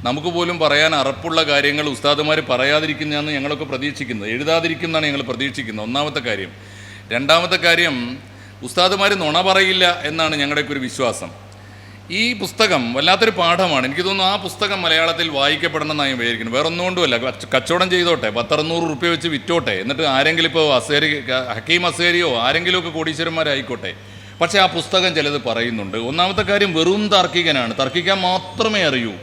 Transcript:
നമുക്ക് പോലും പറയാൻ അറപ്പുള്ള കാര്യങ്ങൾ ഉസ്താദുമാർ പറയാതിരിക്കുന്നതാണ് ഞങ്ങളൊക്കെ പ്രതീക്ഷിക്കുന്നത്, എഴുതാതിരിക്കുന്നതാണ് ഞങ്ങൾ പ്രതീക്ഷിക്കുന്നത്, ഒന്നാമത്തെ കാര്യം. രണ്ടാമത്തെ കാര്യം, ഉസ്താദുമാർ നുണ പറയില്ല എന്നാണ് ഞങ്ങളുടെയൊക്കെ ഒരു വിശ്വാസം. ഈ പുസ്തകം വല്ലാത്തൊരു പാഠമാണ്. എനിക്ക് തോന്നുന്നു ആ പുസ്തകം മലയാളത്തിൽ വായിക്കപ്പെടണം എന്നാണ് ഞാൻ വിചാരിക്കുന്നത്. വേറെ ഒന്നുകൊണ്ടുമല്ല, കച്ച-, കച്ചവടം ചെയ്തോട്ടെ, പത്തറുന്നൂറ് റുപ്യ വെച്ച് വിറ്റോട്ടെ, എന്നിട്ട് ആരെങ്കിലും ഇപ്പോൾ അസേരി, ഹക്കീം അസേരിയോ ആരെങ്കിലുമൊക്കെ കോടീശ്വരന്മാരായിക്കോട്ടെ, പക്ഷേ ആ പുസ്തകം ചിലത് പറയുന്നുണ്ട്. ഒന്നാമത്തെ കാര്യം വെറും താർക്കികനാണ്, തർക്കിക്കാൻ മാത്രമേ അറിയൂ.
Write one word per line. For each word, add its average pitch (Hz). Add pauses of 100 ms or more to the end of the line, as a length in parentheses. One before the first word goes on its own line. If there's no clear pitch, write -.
നമുക്ക് 151
പോലും 175
പറയാൻ 151
അറപ്പുള്ള 160 (100)
കാര്യങ്ങൾ 143
ഉസ്താദുമാർ 147 (120)
പറയാതിരിക്കുന്നതാണ് 151
ഞങ്ങളൊക്കെ 143
പ്രതീക്ഷിക്കുന്നത്, 127
എഴുതാതിരിക്കുന്നതാണ് 160
ഞങ്ങൾ 139
പ്രതീക്ഷിക്കുന്നത്, 113
ഒന്നാമത്തെ 143
കാര്യം. 98 (640)
രണ്ടാമത്തെ 165
കാര്യം, 170 (720)
ഉസ്താദുമാർ 190 (120)
നുണ 151
പറയില്ല 190 (260)
എന്നാണ് 160
ഞങ്ങളുടെയൊക്കെ 147
ഒരു 131
വിശ്വാസം. 113 (880)
ഈ - (180)
പുസ്തകം 185 (140)
വല്ലാത്തൊരു 185
പാഠമാണ്. 170
എനിക്ക് 160
തോന്നുന്നു 196
ആ -
പുസ്തകം 202
മലയാളത്തിൽ 165 (100)
വായിക്കപ്പെടണം 151
എന്നാണ് 143
ഞാൻ 127
വിചാരിക്കുന്നത്. 117
വേറെ 151
ഒന്നുകൊണ്ടുമല്ല, 175
കച്ച-, -
കച്ചവടം 175
ചെയ്തോട്ടെ, 170
പത്തറുന്നൂറ് 156
റുപ്യ 156
വെച്ച് 165
വിറ്റോട്ടെ, 120 (100)
എന്നിട്ട് 139 (120)
ആരെങ്കിലും 160
ഇപ്പോൾ 160 (140)
അസേരി, 147 (480)
ഹക്കീം 170
അസേരിയോ 170 (180)
ആരെങ്കിലുമൊക്കെ 170
കോടീശ്വരന്മാരായിക്കോട്ടെ, 147 (500)
പക്ഷേ 202
ആ - (100)
പുസ്തകം 180
ചിലത് 143
പറയുന്നുണ്ട്. 113 (120)
ഒന്നാമത്തെ 180
കാര്യം 202
വെറും 185 (120)
താർക്കികനാണ്, 156
തർക്കിക്കാൻ 175
മാത്രമേ 202
അറിയൂ. 117